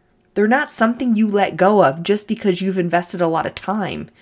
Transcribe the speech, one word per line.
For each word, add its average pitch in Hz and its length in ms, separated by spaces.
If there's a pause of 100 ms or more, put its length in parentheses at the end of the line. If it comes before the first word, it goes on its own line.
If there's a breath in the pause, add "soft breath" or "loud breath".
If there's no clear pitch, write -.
(340)
They're 208 140
not 277 240
something 233 460
you 214 100
let 196 300
go 196 260
of 170 180
just 202 280
because 196 320
you've 190 160
invested 175 420
a 175 80
lot 160 180
of - 80
time 185 560 (120 soft breath)